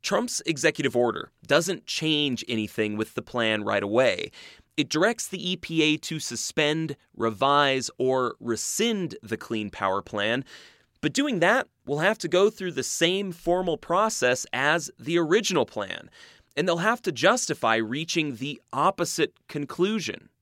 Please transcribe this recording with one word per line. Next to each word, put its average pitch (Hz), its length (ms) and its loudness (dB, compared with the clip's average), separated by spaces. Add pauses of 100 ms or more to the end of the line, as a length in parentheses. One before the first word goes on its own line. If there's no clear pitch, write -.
Trump's 226 460 -2
executive 147 480 0
order 120 340 0 (160)
doesn't 165 400 0
change 147 640 -2
anything 107 480 -2
with 110 160 -4
the - 80 -6
plan 110 420 -2
right 101 200 0
away. 107 480 2 (460)
It 151 120 -2
directs 202 380 0
the 180 260 -6
E - 20 -2
P 165 260 -2
A 151 160 4
to 156 220 -8
suspend, 151 760 -2 (180)
revise, 135 800 2
or 127 420 2
rescind 175 840 -2
the 113 120 -4
Clean 107 360 -6
Power 98 320 -2
Plan. 110 420 -2 (560)
But 156 120 0
doing 269 260 0
that 202 280 4 (200)
will 143 100 -2
have 190 220 2
to - 80 -8
go 185 240 4
through 185 220 -6
the 131 100 -2
same 190 480 0
formal 175 460 0
process 170 760 0
as 147 460 0
the 160 180 -2
original 170 480 2
plan, 98 460 -8 (440)
and 156 120 0
they'll 170 100 2
have 220 240 0
to 190 100 -2
justify 139 680 2
reaching 143 580 -2
the 131 260 -10 (100)
opposite 160 600 0 (140)
conclusion 160 840 -4 (120)